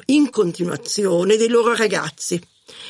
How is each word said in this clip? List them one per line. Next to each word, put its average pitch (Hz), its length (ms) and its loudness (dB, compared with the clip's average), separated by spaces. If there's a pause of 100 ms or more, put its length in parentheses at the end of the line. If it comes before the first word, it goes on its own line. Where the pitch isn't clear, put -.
in 285 220 2
continuazione 175 1080 0
dei 226 100 2
loro 233 280 2
ragazzi 180 640 -4 (500)